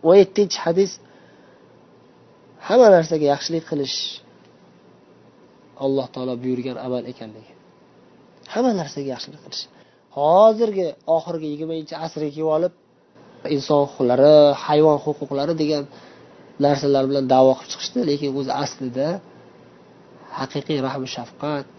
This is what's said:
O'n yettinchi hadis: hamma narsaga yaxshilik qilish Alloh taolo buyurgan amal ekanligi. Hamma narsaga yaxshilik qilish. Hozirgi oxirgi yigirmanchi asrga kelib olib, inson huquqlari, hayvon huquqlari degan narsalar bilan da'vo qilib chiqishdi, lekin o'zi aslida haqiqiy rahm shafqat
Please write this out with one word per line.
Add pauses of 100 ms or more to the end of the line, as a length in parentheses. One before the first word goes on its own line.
O'n
yettinchi
hadis: (1700)
hamma
narsaga
yaxshilik
qilish (1800)
Alloh
taolo
buyurgan
amal
ekanligi. (880)
Hamma
narsaga
yaxshilik
qilish. (520)
Hozirgi (180)
oxirgi
yigirmanchi
asrga
kelib
olib, (680)
inson
huquqlari, (200)
hayvon
huquqlari
degan (720)
narsalar
bilan
da'vo
qilib
chiqishdi,
lekin
o'zi
aslida (1200)
haqiqiy
rahm
shafqat